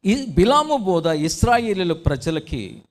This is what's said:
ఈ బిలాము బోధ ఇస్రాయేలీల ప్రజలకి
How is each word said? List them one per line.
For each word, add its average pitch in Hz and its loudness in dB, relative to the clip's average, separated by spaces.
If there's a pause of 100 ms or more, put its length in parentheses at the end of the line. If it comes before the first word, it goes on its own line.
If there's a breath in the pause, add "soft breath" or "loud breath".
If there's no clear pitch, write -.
ఈ 262 0
బిలాము 269 2
బోధ 175 0
ఇస్రాయేలీల 185 0
ప్రజలకి 147 -6